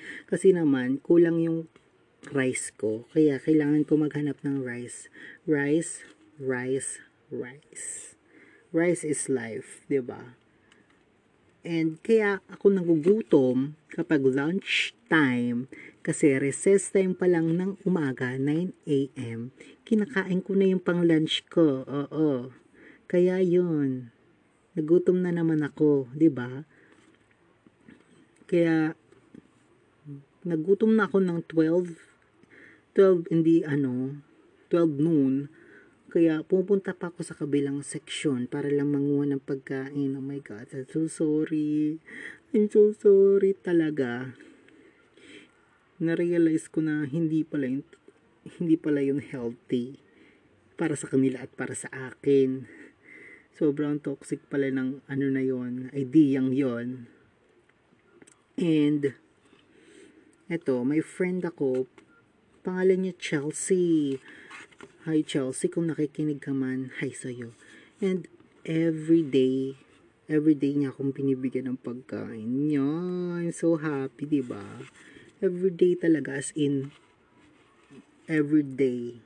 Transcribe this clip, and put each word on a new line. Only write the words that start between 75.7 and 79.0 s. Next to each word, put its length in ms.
day 240
talaga, 400
as 160
in, 400
every 320
day. 640